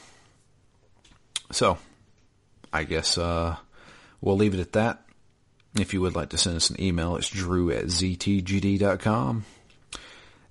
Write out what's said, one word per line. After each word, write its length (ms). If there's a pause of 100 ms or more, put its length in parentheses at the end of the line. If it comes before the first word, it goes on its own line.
(1500)
so, 280 (960)
I 120
guess, 340
uh, 380 (680)
we'll 120
leave 180
it 60
at 120
that. 300 (760)
If 140
you 80
would 160
like 140
to 80
send 180
us 140
an 100
email, 360
it's 120
drew 420
at 200
Z 260
T 240
G 200
D 180
dot 220
com. 440 (1080)